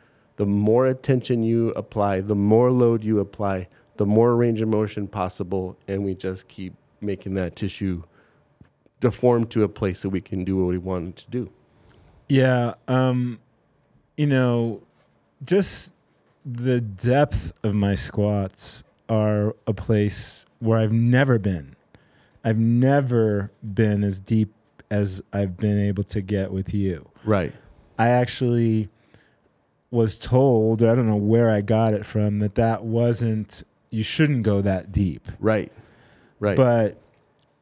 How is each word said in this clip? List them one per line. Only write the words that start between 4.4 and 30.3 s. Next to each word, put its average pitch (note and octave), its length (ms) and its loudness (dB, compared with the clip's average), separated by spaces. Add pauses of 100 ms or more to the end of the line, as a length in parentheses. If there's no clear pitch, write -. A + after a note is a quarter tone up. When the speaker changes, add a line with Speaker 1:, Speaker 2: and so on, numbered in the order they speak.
Speaker 1:
of A2+ 80 0
motion G#2 400 -2
possible, F#2 680 -6 (120)
and G2 160 -4
we F#2+ 100 -2
just F#2 340 -8
keep F#2 260 -14 (260)
making G2 340 -6
that F2+ 220 -4
tissue F#2 460 -4 (960)
deform A#2+ 460 2
to A2+ 160 0
a G2+ 60 2
place F#2+ 340 -4
that G2 80 -4
we F#2+ 100 -4
can F#2 240 -8
do F#2+ 140 -2
what F#2 100 0
we F2+ 100 -2
want F2+ 300 -6
it F2+ 160 -16
to - 60 -20
do. A#2 200 -6 (800)
Speaker 2:
Yeah, B2+ 460 2 (140)
um, B2+ 500 0 (800)
you D3 80 0
know, A#2+ 560 0 (600)
just - 500 -2 (500)
the B2 380 -2
depth A#2+ 720 0 (120)
of G#2 100 0
my G2+ 200 2
squats - 920 -4 (240)
are G#2+ 460 0 (120)
a A#2 60 -2
place - 720 -2 (160)
where A2+ 180 2
I've A2 140 0
never B2 460 2
been. F2 360 -4 (680)
I've A2 140 0
never A#2 920 2 (240)
been G#2 300 2
as G2 160 -2
deep G#2+ 320 0 (380)
as G2+ 300 -2 (120)
I've G2 240 -4
been G#2 240 0
able G2+ 240 -2
to - 160 -6
get F#2+ 320 -4
with F#2+ 200 -6
you. G2 360 -4 (160)
Speaker 1:
Right. G2 280 0 (460)
Speaker 2:
I A#2 120 4
actually A#2+ 800 2 (1000)
was A2+ 280 0
told, A#2 640 2